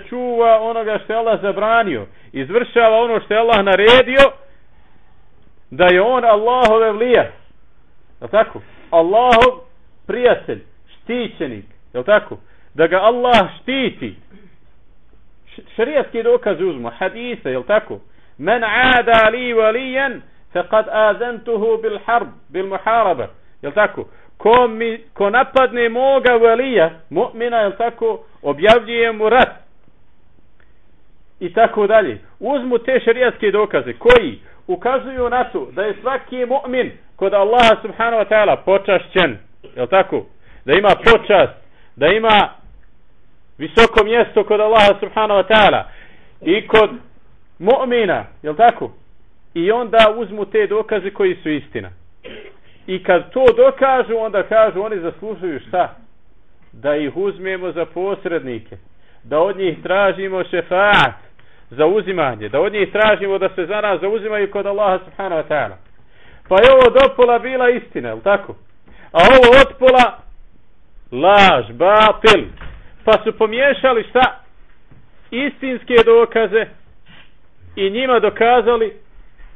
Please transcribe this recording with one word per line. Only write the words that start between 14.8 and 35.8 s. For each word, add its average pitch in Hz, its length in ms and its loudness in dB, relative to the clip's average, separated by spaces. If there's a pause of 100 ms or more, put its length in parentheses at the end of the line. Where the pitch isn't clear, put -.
Š-, - 80 -20 (140)
šerijatski 240 460 -2
dokaz 220 380 0
uzmu, 139 380 -4
hadise, 214 520 -8
jel 127 120 -4
tako? 196 380 -4 (380)
Men 226 260 -2
ada 233 640 2
li 247 240 -4
valijen, 247 680 -2 (320)
faqad 180 360 -2
azantuhu 220 920 -2
bil 208 240 -6
harb, 233 220 -2 (200)
bil 180 180 -8
muharaba, 190 600 -2 (360)
jel 139 100 -10
tako? 190 320 -2 (320)
Ko 240 320 4
mi, 226 300 -6 (140)
ko 202 180 -2
napadne 240 580 0
moga 247 480 0
velija, 226 540 2 (200)
mu'mina, 226 500 -4
jel 202 180 -2
tako, 233 460 -6 (180)
objavljuje 220 680 0
mu 214 160 -4
rat. 233 260 2 (1900)
I 175 120 -10
tako 214 340 2
dalje. 190 320 0 (220)
Uzmu 247 380 -4
te 247 220 -2
šerijatske 226 500 -2
dokaze 175 420 -2
koji 165 480 0 (260)
ukazuju 247 600 -6
na 247 160 -4
to 151 280 -10
da 185 100 -6